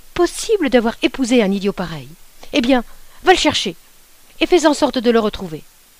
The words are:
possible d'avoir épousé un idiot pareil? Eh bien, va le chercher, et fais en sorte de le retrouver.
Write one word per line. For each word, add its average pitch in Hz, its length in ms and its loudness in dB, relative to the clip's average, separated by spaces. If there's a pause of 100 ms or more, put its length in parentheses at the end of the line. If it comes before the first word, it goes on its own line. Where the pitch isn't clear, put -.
(140)
possible 349 560 -2
d'avoir 226 320 0
épousé 247 420 0
un 190 80 0
idiot 196 220 -2
pareil? 160 360 -10 (440)
Eh 285 80 2
bien, 247 220 2 (400)
va 359 100 6
le 339 40 6
chercher, 214 380 -2 (640)
et - 80 0
fais 320 180 2
en 302 80 4
sorte 262 240 -2
de 240 140 0
le 226 80 4
retrouver. 190 440 -6 (360)